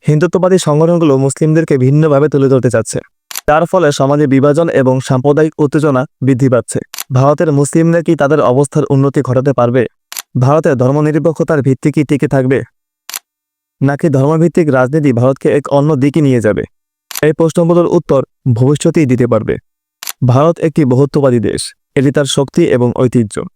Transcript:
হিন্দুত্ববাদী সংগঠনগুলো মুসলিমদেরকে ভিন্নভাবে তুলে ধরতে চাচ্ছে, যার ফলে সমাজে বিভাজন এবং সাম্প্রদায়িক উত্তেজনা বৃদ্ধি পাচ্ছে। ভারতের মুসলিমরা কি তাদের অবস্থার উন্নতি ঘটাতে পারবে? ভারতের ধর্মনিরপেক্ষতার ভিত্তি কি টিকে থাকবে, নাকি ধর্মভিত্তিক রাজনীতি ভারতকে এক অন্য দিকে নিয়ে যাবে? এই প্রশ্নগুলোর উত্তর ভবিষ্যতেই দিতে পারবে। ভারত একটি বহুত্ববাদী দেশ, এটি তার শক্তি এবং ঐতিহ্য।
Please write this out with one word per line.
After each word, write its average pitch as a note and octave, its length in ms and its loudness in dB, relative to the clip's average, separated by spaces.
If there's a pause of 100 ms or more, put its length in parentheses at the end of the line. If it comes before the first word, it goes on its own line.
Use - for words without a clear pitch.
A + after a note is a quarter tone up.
হিন্দুত্ববাদী F3+ 540 2
সংগঠনগুলো D#3+ 600 2
মুসলিমদেরকে D#3 600 0
ভিন্নভাবে C#3+ 500 2
তুলে C3+ 200 0
ধরতে B2+ 220 2
চাচ্ছে, A2+ 280 -4 (480)
যার D#3 200 2
ফলে E3+ 260 0
সমাজে C#3+ 340 0
বিভাজন C#3+ 400 2 (140)
এবং B2+ 200 2
সাম্প্রদায়িক C#3+ 580 0
উত্তেজনা D3 440 0 (200)
বৃদ্ধি C3 260 0
পাচ্ছে। A#2 320 -2 (340)
ভারতের C#3+ 380 2
মুসলিমরা E3 500 0
কি E3+ 140 -2
তাদের D3 260 0
অবস্থার C3 480 0
উন্নতি C#3 320 0
ঘটাতে C3 300 -2
পারবে? A#2+ 300 0 (560)
ভারতের D3 380 2
ধর্মনিরপেক্ষতার D3+ 840 0
ভিত্তি C3+ 280 -2
কি D3+ 140 -2
টিকে D3 240 -2
থাকবে, C3 300 0 (1200)
নাকি C#3+ 300 -2
ধর্মভিত্তিক D#3 600 0
রাজনীতি C3+ 420 0
ভারতকে B2+ 380 0
এক C#3 220 -2
অন্য C#3+ 240 0
দিকে C#3 260 0
নিয়ে C3 180 2
যাবে? B2+ 240 -2 (480)
এই D3+ 220 0
প্রশ্নগুলোর E3+ 600 0
উত্তর C#3+ 260 0 (320)
ভবিষ্যতেই C#3+ 600 0
দিতে A#2+ 160 0
পারবে। A2+ 280 -2 (680)
ভারত C#3 360 2
একটি D#3+ 240 -2
বহুত্ববাদী C3 560 0
দেশ, - 220 -4 (340)
এটি C#3+ 160 2
তার D3 140 -2
শক্তি C#3 440 -2
এবং B2 260 0
ঐতিহ্য। A#2+ 400 -2 (200)